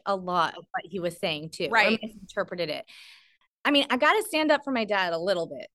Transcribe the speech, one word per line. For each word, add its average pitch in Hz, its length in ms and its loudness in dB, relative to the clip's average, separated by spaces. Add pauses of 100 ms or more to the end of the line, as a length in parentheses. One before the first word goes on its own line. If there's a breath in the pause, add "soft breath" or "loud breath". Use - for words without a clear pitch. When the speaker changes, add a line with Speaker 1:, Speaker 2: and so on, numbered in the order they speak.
Speaker 1:
a 202 80 0
lot 180 420 0
of 175 140 -16
what - 140 -8
he 180 140 -8
was 170 200 -4
saying 160 320 -4
too, - 140 -4
or 139 60 -4
Speaker 2:
Right. 220 300 4
Speaker 1:
misinterpreted 185 680 -6
it. 139 160 -8 (800 loud breath)
I 262 60 4
mean, 285 180 4
I 254 80 0
gotta 330 260 4
stand 311 260 0
up 294 140 4
for 277 80 -4
my 233 140 0
dad 190 260 0
a 165 80 -2
little 175 260 0
bit - 300 -12